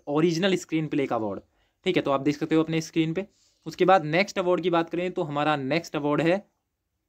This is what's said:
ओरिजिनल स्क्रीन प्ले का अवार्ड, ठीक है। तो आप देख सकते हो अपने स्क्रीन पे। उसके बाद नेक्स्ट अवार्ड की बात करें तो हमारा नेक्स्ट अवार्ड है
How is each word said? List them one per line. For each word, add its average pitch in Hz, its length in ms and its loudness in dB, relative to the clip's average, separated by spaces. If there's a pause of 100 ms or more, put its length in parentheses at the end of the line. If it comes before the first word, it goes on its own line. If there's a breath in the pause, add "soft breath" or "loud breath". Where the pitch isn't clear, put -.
ओरिजिनल 165 480 2
स्क्रीन 160 300 -4
प्ले 143 200 -2
का 131 80 -2
अवार्ड, 104 240 -4 (460)
ठीक 180 100 0
है। 147 60 4
तो 143 100 -2
आप 135 100 2
देख 147 160 0
सकते 160 180 -2
हो 160 80 4
अपने 160 180 -2
स्क्रीन 160 320 -2
पे। 190 120 -6 (400)
उसके 165 200 0
बाद 180 200 6
नेक्स्ट 185 340 -2
अवार्ड 180 220 0
की 180 80 -2
बात 170 200 0
करें 180 220 -4
तो 180 120 -4
हमारा 147 340 0
नेक्स्ट 143 380 -4
अवार्ड 147 260 0
है 175 240 0 (640)